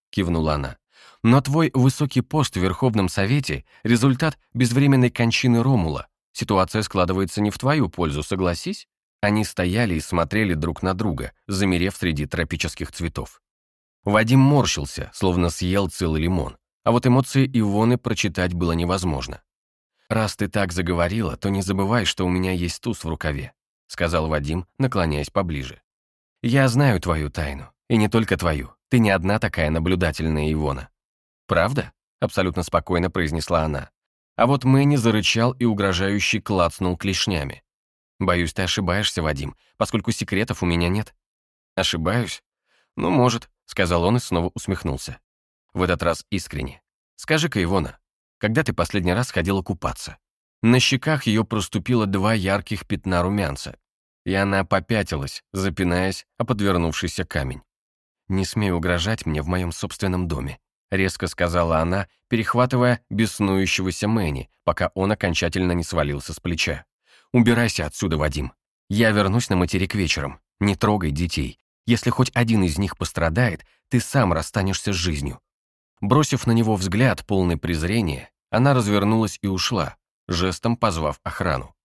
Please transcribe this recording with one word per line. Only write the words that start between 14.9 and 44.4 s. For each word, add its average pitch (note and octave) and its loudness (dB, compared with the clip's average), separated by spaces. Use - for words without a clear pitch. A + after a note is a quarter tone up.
словно F2+ 2
съел F#2 0
целый D#2+ -2
лимон. E2+ -2
А A2+ 2
вот A#2+ 2
эмоции C3 4
Ивоны A2+ 2
прочитать F#2 -2
было E2+ 0
невозможно. E2 -2
«Раз A2 -2
ты G#2 -4
так G2 -2
заговорила, F2 0
то - -4
не F#2+ 0
забывай, G2 0
что F#2 -2
у F2+ 0
меня F#2 0
есть F2 -4
туз A2+ -6
в E2 -6
рукаве», D2 -4
сказал E2+ -2
Вадим, D#2 -2
наклоняясь E2+ -2
поближе. D2+ -4
«Я C3 2
знаю A#2 2
твою D#2 -2
тайну, C#2 -8
и A#2 4
не G#2+ 4
только G#2+ 2
твою. D#2 -2
Ты B2+ 4
не A2 4
одна G2 2
такая E2+ -2
наблюдательная, D#2+ 0
Ивона». C#2 -4
«Правда?» G#2+ 0
абсолютно F2+ -2
спокойно F2 0
произнесла D#2+ 0
она. D2+ -4
А A#2 4
вот C3+ 0
Мэнни C3+ 6
зарычал A2+ 2
и B2+ -2
угрожающе G2 0
клацнул F2+ 0
клешнями. F2 -4
«Боюсь, F2 0
ты G2 -2
ошибаешься, F#2+ -2
Вадим, D2 -4
поскольку A2 -2
секретов G2+ -2
у - 0
меня F2 2
нет». G#2 -4
«Ошибаюсь? F#2+ -2
Ну, - -2
может», B2 2
сказал F2 2
он G#2+ 4
и - 2
снова F2 -2